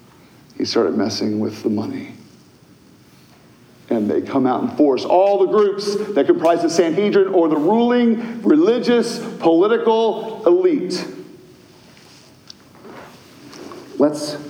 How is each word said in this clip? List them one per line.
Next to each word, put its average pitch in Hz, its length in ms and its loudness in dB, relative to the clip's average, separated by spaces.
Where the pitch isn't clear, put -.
He - 60 -4
started - 340 0
messing 107 420 -4
with 107 240 -6
the - 60 0
money. - 440 -6
And 107 200 0
they - 120 0
come 127 260 -2
out 127 160 -2
in 123 140 -2
force. 139 260 2
All 196 360 2
the 185 80 2
groups 208 480 0
that - 120 2
comprise 170 360 2
the 165 80 0
Sanhedrin 190 640 2
or 170 160 4
the 156 80 0
ruling 233 840 0
religious 220 800 2
political 214 1080 0
elite. 180 600 0
Let's - 400 -2